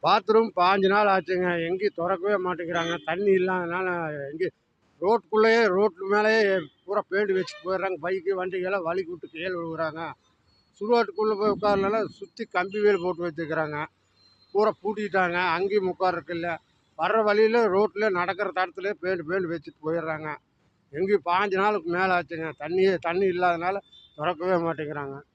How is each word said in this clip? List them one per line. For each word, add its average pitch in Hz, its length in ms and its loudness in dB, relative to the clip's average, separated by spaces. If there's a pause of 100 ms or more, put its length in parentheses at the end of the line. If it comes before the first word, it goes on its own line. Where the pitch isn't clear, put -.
பாத்ரூம் 214 420 4 (100)
பாஞ்சு 190 340 4
நாள் 208 200 4
ஆச்சுங்க, 185 380 0 (160)
எங்கேயும் 190 320 -2
திறக்கவே 185 480 0
மாட்டேங்கிறாங்க. 170 480 -2 (140)
தண்ணி 190 320 0
இல்லாதனால 180 480 -2 (420)
எங்கேயும் 165 260 -6 (460)
ரோட்டுக்குள்ளேயே, 220 580 4 (160)
ரோட்டு 190 380 0
மேலேயே 214 260 4 (440)
பூரா 202 260 -2
பெயிண்ட் 196 260 0
வச்சுட்டு - 300 -4
போயிடுறாங்க. 185 400 -2
பைக்கு 185 340 -2
வண்டிகளை 185 480 -4
வழுக்கி 175 240 -4
விட்டு 160 220 -14
கீழே 175 240 -6
விழுகுறாங்க. 160 440 -6 (760)
சுடுகாட்டுக்குள்ளே 214 640 0
போய் 208 140 2
உட்காரனால 202 460 0 (160)
சுத்தி - 280 -12 (120)
கம்பி 196 280 -2
வேலி 202 180 4
போட்டு 175 240 -4
வச்சுக்கிறாங்க, 156 500 -4 (760)
பூரா 208 260 4
பூட்டிட்டாங்க, 190 560 0 (200)
அங்கேயும் 190 360 0
உட்கார்றதுக்கு 175 440 -2
இல்ல. 165 200 -4 (420)
வர்ற 196 300 2
வழியில 220 340 4 (140)
ரோட்ல 208 420 2
நடக்கிற 185 380 -2
தடத்துலயே 185 380 -2 (100)
பெயிண்ட், 180 240 -2
பெயிண்ட் 180 240 -2
வச்சுட்டு 160 340 -12
போயிடுறாங்க. 156 420 -4 (640)
எங்கேயும் 175 380 0
பாஞ்சு 190 320 2
நாளுக்கு 202 340 0
மேல 185 220 2
ஆச்சுங்க. 160 320 -6 (120)
தண்ணியே, 185 320 2 (120)
தண்ணி 185 280 0
இல்லாதனால 180 420 0 (400)
திறக்கவே 170 500 0
மாட்டேங்கிறாங்க. 147 500 -6 (180)